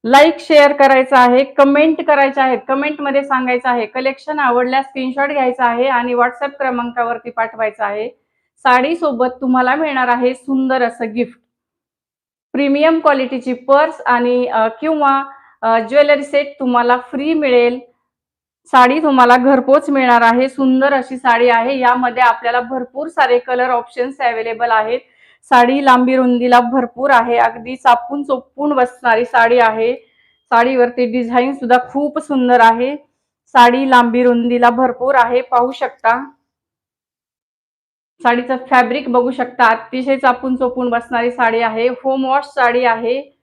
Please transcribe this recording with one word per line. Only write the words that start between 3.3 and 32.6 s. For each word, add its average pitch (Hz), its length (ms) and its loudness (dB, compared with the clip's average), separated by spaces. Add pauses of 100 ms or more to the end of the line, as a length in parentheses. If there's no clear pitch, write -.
आहे. 240 180 -2
कलेक्शन 269 520 -6
आवडल्यास 254 480 0
स्क्रीनशॉट 269 420 -6
घ्यायचा 254 360 -2
आहे 240 220 0
आणि 247 280 -2
WhatsApp 247 440 -4
क्रमांकावरती 240 720 -6
पाठवायचा 220 560 -6
आहे. 214 220 -8 (500)
साडीसोबत 262 680 0 (140)
तुम्हाला 254 340 0
मिळणार 277 340 -2
आहे 247 260 0
सुंदर 262 480 -2
असं 233 300 -6
गिफ्ट. 240 280 -6 (1120)
प्रीमियम 294 480 0
क्वालिटीची 262 520 -2
पर्स 285 480 0
आणि, 247 460 0
अ, 220 220 -2 (120)
किंवा, 285 440 0 (380)
अ, 226 160 2
ज्वेलरी 277 460 0
सेट 285 360 -4
तुम्हाला 247 380 0
फ्री 285 360 -6
मिळेल. 247 460 0 (880)
साडी 262 360 4
तुम्हाला 254 340 4
घरपोच 269 540 2
मिळणार 247 320 2
आहे. 240 260 2
सुंदर 262 440 0
अशी 262 240 -4
साडी 240 320 2
आहे. 240 300 0
यामध्ये 247 440 0
आपल्याला 240 380 0
भरपूर 254 480 -10
सारे 254 300 0
कलर 247 320 -2
ऑप्शन्स 247 500 -6
अव्हेलेबल 226 500 -4
आहेत. 220 300 0 (420)
साडी 262 420 2
लांबी 254 320 4
रुंदीला 247 440 2
भरपूर 240 500 -4
आहे. 240 260 2
अगदी 233 400 -2
चापून 247 460 -4
चोपून 277 500 -6
बसणारी 247 520 -2
साडी 240 340 2
आहे. 226 360 0 (560)
साडीवरती 247 600 0
डिझाईन 247 420 -2
सुद्धा 247 240 0 (120)
खूप 294 280 -4
सुंदर 247 420 0